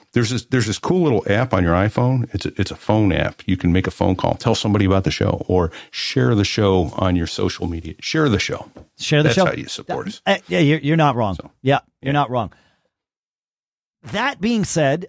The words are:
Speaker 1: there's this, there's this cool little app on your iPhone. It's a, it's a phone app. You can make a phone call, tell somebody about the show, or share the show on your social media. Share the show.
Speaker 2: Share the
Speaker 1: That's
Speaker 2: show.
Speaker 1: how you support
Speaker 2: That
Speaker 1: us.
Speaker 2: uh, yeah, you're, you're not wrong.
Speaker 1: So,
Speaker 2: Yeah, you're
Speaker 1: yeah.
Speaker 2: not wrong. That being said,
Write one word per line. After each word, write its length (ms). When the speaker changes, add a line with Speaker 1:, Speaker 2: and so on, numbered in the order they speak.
Speaker 1:
there's 160
this, 160
there's 220
this 120
cool 240
little 260
app 240
on 100
your 100
iPhone. 600
It's 120
a, 140
it's 120
a 40
phone 360
app. 340
You 120
can 160
make 120
a 60
phone 240
call, 200
tell 200
somebody 300
about 180
the 80
show, 360
or 240
share 440
the 100
show 500
on 220
your 100
social 400
media. 320
Share 300
the 100
show. 320
Speaker 2:
Share 260
the 60
Speaker 1:
That's 60
Speaker 2:
show. 100
Speaker 1:
how 80
you 140
support 380
Speaker 2:
That 80
Speaker 1:
us. 120
Speaker 2:
uh, 120
yeah, 120
you're, 200
you're 180
not 200
wrong. 180
Speaker 1:
So, 160
Speaker 2:
Yeah, 180
you're 80
Speaker 1:
yeah. 40
Speaker 2:
not 180
wrong. 220
That 280
being 260
said, 440